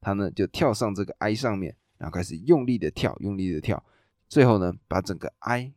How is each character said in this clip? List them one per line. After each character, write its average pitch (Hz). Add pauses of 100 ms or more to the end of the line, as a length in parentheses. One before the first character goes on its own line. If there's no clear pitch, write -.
它 98
呢 98
就 104
跳 139
上 107
这 98
个 -
I 107
上 117
面， 90 (220)
然 80
后 -
开 87
始 87
用 127
力 123
的 80
跳， -
用 101
力 92
的 78
跳， - (480)
最 143
后 113
呢 90 (140)
把 92
整 90
个 -
I 123